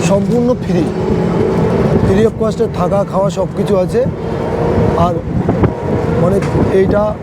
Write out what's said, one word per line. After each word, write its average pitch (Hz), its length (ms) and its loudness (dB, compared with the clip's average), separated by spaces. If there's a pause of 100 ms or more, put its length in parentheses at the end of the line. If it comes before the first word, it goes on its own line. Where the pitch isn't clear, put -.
সম্পূর্ণ 208 560 2
ফ্রি, 170 200 0 (1200)
free 196 180 4
of 220 180 -2
cost-এ 220 240 0 (100)
থাকা 180 340 0
খাওয়া 190 180 0
সব 180 180 -2 (100)
কিছু 202 200 0
আছে। 185 280 0 (920)
আর 175 160 2 (1080)
মানে 185 180 2 (340)
এইটা 208 500 2